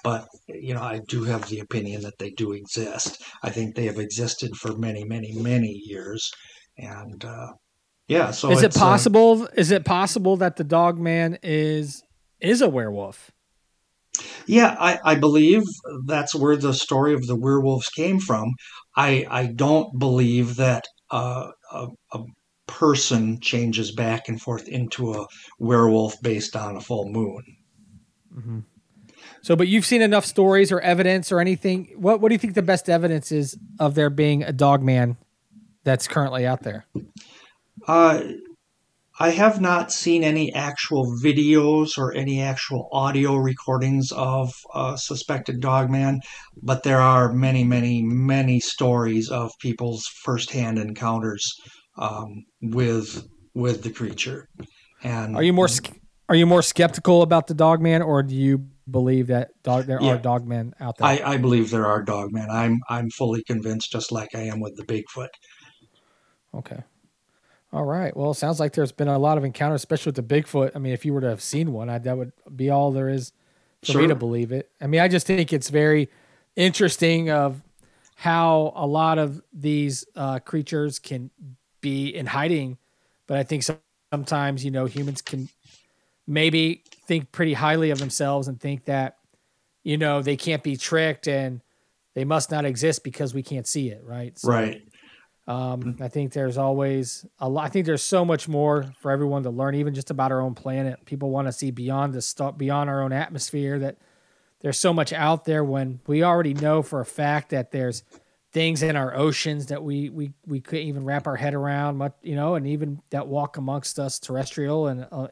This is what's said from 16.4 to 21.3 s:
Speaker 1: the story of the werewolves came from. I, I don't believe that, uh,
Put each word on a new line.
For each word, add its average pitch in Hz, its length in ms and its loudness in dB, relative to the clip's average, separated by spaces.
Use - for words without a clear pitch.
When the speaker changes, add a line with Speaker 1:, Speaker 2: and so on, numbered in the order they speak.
Speaker 1:
the 139 180 2
story 143 400 2
of 127 140 0
the 123 80 0
werewolves 135 540 2
came 185 300 0
from. 113 300 -2
I, 135 340 2
I 127 160 -2
don't 139 540 2
believe 123 580 2
that, 127 280 2
uh, 123 400 -6